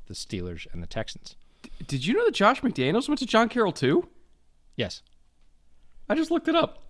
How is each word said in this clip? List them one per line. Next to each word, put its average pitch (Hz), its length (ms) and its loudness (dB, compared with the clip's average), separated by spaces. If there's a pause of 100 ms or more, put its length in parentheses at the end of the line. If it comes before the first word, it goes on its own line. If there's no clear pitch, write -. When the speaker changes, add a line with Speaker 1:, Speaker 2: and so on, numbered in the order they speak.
Speaker 1:
the 95 80 -14
Steelers 90 580 -8
and 85 100 -6
the 82 40 -6
Texans. - 500 -8 (240)
Speaker 2:
D-, - 100 -18 (160)
did 135 200 -4
you 226 80 2
know 466 100 4
that 440 80 4
Josh 226 300 4
McDaniels 180 460 0
went 294 100 0
to 254 80 -4
John 226 240 4
Carroll 220 220 0
too? 160 360 2 (680)
Speaker 1:
Yes. - 280 -6 (1040)
Speaker 2:
I - 60 2
just 320 160 0
looked 320 180 0
it 320 80 2
up. - 220 2 (120)